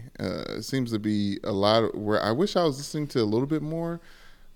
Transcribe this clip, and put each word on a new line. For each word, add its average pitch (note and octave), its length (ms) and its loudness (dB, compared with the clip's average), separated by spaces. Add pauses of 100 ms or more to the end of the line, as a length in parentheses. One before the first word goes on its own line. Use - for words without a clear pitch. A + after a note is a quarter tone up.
(180)
uh, F2+ 440 -6
seems B2 300 -4
to A2 80 0
be G#2 440 0
a G#2+ 80 -2
lot G#2+ 320 6
of - 100 0
where G#2+ 300 0
I G#2 80 2
wish E3 240 0
I F3+ 80 4
was C#3+ 140 0
listening C#3+ 300 -6
to C#3 120 -2
a A2 60 4
little A2+ 220 0
bit D3+ 140 -2
more, E3 380 -6 (560)